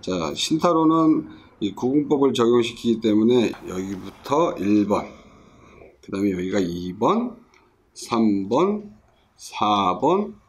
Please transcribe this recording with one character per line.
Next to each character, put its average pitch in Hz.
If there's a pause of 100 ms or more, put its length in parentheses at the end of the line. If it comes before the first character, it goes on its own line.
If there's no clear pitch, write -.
자, 85
신타로는 160 (300)
이 98
구분법을 139
적용시키기 117
때문에 110 (160)
여기부터 98
일 101
번, 98 (920)
그 -
다음에 98
여기가 95
이 87
번, 160 (560)
삼 104
번, 190 (440)
사 101
번 190 (120)